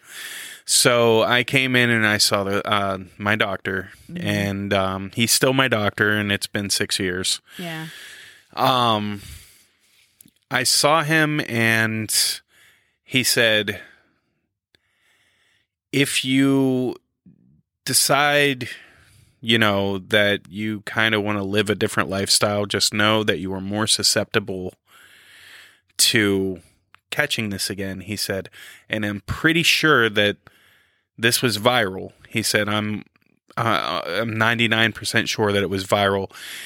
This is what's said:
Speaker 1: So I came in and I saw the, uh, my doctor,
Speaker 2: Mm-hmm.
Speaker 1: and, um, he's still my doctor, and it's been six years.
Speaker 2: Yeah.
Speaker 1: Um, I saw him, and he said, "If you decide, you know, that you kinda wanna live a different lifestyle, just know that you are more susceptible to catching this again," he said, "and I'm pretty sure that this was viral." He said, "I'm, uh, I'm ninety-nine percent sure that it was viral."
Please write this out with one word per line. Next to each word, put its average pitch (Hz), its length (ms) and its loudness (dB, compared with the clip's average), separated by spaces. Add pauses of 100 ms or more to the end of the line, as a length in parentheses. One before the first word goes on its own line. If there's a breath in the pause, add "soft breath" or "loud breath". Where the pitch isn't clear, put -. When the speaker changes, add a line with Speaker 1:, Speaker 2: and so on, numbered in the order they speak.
(680 loud breath)
Speaker 1:
So 117 560 4
I 120 220 2
came 131 320 0
in 120 140 4
and 110 160 2
I 107 100 2
saw 101 260 2
the, 98 240 -2
uh, 101 300 0 (220)
my 104 180 0
doctor, 95 540 -4 (200)
Speaker 2:
Mm-hmm. - 160 -8
Speaker 1:
and, 101 460 -2
um, 95 420 -2
he's 117 160 0
still 135 220 2
my 135 160 2
doctor, 107 480 0
and 104 160 0
it's 101 140 -2
been 101 240 -6
six - 280 -2
years. 92 440 -4 (160 loud breath)
Speaker 2:
Yeah. 160 300 -10 (680 loud breath)
Speaker 1:
Um, 113 640 0 (1300 loud breath)
I 123 120 0
saw 151 400 4
him, 151 460 2
and 113 920 0 (640 soft breath)
he 127 180 0
said, 107 600 0 (2000 loud breath)
"If 135 320 0
you 135 720 2 (880)
decide, 143 840 0 (720 loud breath)
you 113 180 2
know, 98 400 2
that 101 520 0
you 104 360 -6
kinda 110 340 0
wanna 104 240 -2
live 101 260 0
a 104 40 0
different 104 340 -2
lifestyle, 104 580 0
just 101 280 -2
know 107 280 2
that 104 160 0
you 95 140 -6
are 95 80 -6
more 101 260 -2
susceptible 98 880 -2 (1200 loud breath)
to 98 600 0 (500 soft breath)
catching 123 400 -4
this 98 200 -6
again," 95 300 -8
he 98 160 -8
said, 95 320 -6 (400 loud breath)
"and 107 160 -4
I'm 104 160 -6
pretty 165 420 0
sure 135 460 4
that 104 280 2 (800 soft breath)
this 117 260 2
was 110 160 0
viral." 101 540 0 (160)
He 110 140 -2
said, 104 260 0
"I'm, 107 360 -2 (520)
uh, 87 480 0
I'm 110 320 -4
ninety-nine 113 560 2
percent - 360 -2
sure 104 240 0
that 101 100 2
it 90 80 -2
was 98 160 -4
viral." 98 420 2 (380 loud breath)